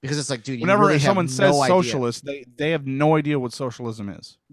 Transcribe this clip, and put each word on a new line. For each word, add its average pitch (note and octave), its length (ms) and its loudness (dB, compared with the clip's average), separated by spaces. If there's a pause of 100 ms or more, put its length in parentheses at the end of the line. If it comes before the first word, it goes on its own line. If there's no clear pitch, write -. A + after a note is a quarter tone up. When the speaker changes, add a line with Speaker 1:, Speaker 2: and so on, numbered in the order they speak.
Speaker 1:
because D3 180 -6
it's C#3 100 -8
like, B2 140 -6
dude, C3 160 -8
you - 20 -8
Speaker 2:
Whenever G3 220 2
Speaker 1:
really G3 160 4
have - 20 2
Speaker 2:
someone E3+ 240 2
Speaker 1:
no - 60 -6
Speaker 2:
says C#3+ 240 4
Speaker 1:
idea. C#3 120 4
Speaker 2:
socialist, C3 580 0
they, C#3+ 200 -10 (120)
they D3+ 140 -2
have D3 140 -2
no D3 300 2
idea D3 240 0
what B2 140 -6
socialism A2+ 560 -8
is. - 280 -18 (160)